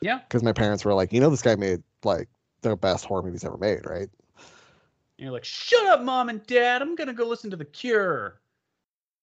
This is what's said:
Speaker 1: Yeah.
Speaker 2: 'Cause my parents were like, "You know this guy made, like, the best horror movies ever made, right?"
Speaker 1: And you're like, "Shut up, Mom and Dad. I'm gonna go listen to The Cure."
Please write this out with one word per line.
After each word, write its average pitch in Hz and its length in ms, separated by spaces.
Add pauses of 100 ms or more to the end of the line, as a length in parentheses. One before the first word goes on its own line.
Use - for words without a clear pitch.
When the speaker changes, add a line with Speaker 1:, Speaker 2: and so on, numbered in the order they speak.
Speaker 1:
Yeah. 233 180 (120)
Speaker 2:
'Cause 120 120
my 113 100
parents 104 320
were 104 100
like, 95 180
"You 117 80
know 147 100
this 135 120
guy 117 120
made, 98 260 (220)
like, 92 260 (340)
the 110 140
best 92 280
horror 95 180
movies 87 220
ever - 120
made, 95 300
right?" 90 220 (300)
Speaker 1:
And - 80 (720)
you're 135 120
like, 120 140
"Shut - 420
up, 320 160
Mom 254 260
and 220 160
Dad. 247 380
I'm 330 140
gonna 285 180
go 233 100
listen 226 260
to 185 60
The 156 80
Cure." 175 760 (840)